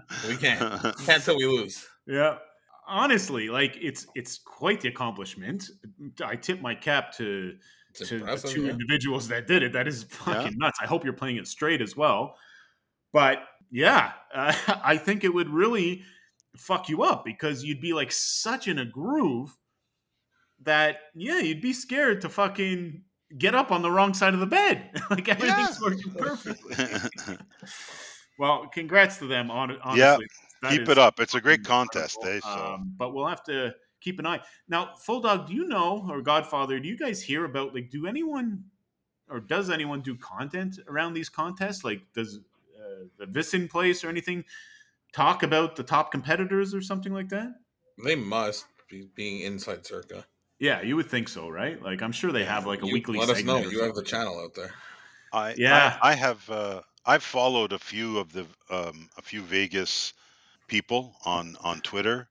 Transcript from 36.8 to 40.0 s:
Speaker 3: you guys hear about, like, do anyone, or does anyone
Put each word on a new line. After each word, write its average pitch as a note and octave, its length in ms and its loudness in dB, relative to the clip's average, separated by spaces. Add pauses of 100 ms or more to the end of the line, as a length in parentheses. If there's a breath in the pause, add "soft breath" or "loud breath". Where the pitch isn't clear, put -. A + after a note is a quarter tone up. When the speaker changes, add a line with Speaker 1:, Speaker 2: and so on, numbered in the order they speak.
Speaker 3:
you A3+ 100 -8
guys C4 240 -4
hear D#3 240 -2
about, C3+ 300 -4
like, B2 140 -8
do D3 180 -6
anyone, B3 560 -4 (680)
or B2+ 100 -8
does F3+ 300 -2
anyone D3 320 -2